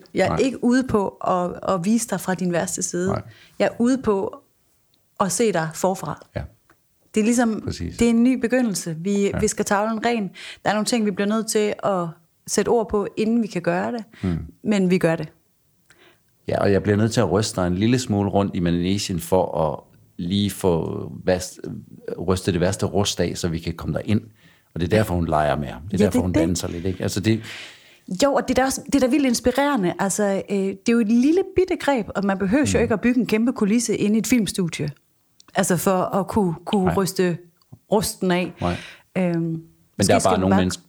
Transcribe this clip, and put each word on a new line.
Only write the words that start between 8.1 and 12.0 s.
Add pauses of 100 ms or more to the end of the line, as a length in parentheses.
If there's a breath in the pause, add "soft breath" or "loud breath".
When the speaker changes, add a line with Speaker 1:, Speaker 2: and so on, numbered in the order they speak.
Speaker 1:
en
ny
begyndelse.
Vi,
Speaker 2:
Ja.
Speaker 1:
vi
skal
tavlen
ren. (340 loud breath)
Der
er
nogle
ting,
vi
bliver
nødt
til (100)
at (400)